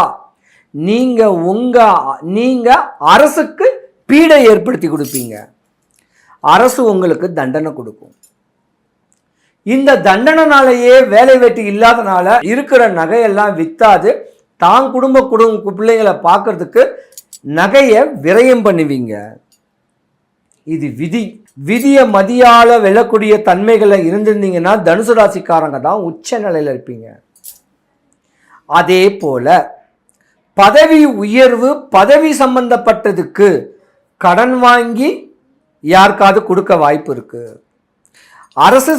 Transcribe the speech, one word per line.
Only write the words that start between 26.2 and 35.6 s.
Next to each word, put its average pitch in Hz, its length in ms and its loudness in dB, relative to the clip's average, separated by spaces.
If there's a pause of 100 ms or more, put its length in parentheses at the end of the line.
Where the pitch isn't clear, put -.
நிலையில 156 300 -4
இருப்பீங்க. 120 320 -18 (1600)
அதே 180 340 0 (200)
போல 143 360 0 (1000)
பதவி 302 420 4 (240)
உயர்வு, 240 460 2 (260)
பதவி 285 340 4 (140)
சம்பந்தப்பட்டதுக்கு 226 1040 -2 (760)
கடன் 220 340 0 (100)
வாங்கி 240 440 0 (720)